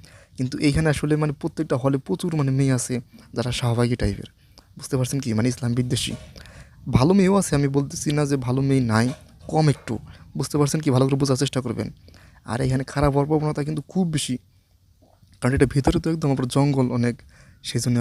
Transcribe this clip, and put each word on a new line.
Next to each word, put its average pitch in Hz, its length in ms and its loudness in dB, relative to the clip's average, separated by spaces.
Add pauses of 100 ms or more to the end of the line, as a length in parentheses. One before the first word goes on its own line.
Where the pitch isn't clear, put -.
(340)
কিন্তু 131 200 -6 (120)
এইখানে 156 280 2
আসলে 151 220 -2
মানে 151 240 0
প্রত্যেকটা 156 360 -4
হলে 135 200 0 (100)
প্রচুর 180 240 -4 (100)
মানে 135 180 0
মেয়ে 135 200 2
আছে 123 160 -6 (400)
যারা 120 240 -2
শাহবাগী 120 380 2
টাইপের, 101 320 -4 (480)
বুঝতে - 200 -8
পারছেন 127 240 -2
কি? 127 140 -6
মানে 113 140 0
ইসলাম 120 260 -4
বিদ্বেষী। 123 380 -2 (840)
ভালো 143 180 2
মেয়েও 196 260 4
আছে, - 180 -4
আমি 143 180 2
বলতেছি 143 360 -4
না 147 180 0
যে 143 60 0 (100)
ভালো 127 220 0
মেয়ে 135 140 4 (100)
নাই, 113 140 4 (420)
কম 156 160 2 (100)
একটু, - 200 -8 (420)
বুঝতে 147 220 -2
পারছেন 147 220 2
কি? 151 100 -2
ভালো 127 160 6
করে 139 160 2
বোঝার 135 200 2
চেষ্টা 135 180 -2
করবেন। 113 280 -4 (600)
আর 113 160 -2
এখানে 131 260 0
খারাপ 143 200 2
হওয়ার 139 180 0
প্রবণতা 151 340 0
কিন্তু 151 180 -4 (100)
খুব 185 120 2 (100)
বেশি, 131 200 -4 (1080)
কারণ 127 120 2
এটা 135 200 4
ভিতরে 165 260 4
তো 165 100 -2
একদম 160 240 -2
আবার 127 200 0
জঙ্গল 139 320 2 (100)
অনেক, 120 180 0 (540)
সেই 120 140 -2
জন্য 123 180 2